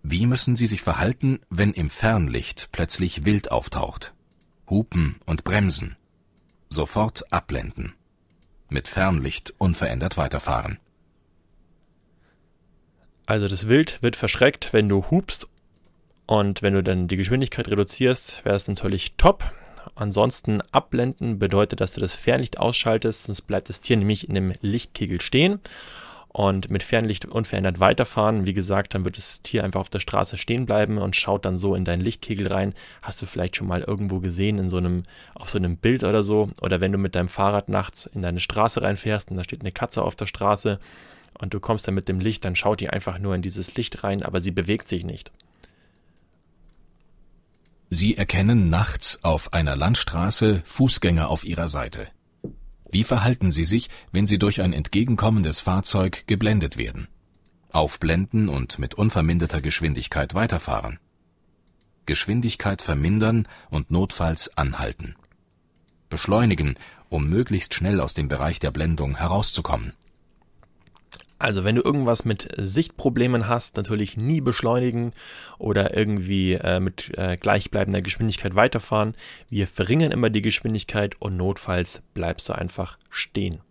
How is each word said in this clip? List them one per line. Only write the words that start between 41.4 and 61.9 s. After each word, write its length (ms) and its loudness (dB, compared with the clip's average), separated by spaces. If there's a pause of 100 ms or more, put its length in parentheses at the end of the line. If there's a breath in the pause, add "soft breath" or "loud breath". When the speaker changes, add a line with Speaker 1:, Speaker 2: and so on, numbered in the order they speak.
Speaker 2:
du 80 -4
kommst 260 -2
dann 80 0
mit 140 -2
dem 100 0
Licht, 240 -2
dann 140 -2
schaut 240 0
die 80 -4
einfach 280 -4
nur 160 -2
in 80 -2
dieses 340 -6
Licht 280 -6
rein, 180 -2
aber 200 -2
sie 100 -2
bewegt 380 -2
sich 160 -4
nicht. 260 -10 (2500 soft breath)
Speaker 1:
Sie 280 4
erkennen 520 4
nachts 540 0
auf 300 0
einer 240 0
Landstraße 880 2
Fußgänger 640 2
auf 160 -2
ihrer 240 -2
Seite. 400 -4 (800)
Wie 120 4
verhalten 480 2
Sie 140 0
sich, 240 0 (240 loud breath)
wenn 120 2
Sie 140 2
durch 220 2
ein 100 2
entgegenkommendes 880 2
Fahrzeug 680 0
geblendet 500 2
werden? 320 -8 (600)
Aufblenden 760 2
und 320 -2
mit 140 -4
unverminderter 680 2
Geschwindigkeit 720 -2
weiterfahren. 680 -2 (1040)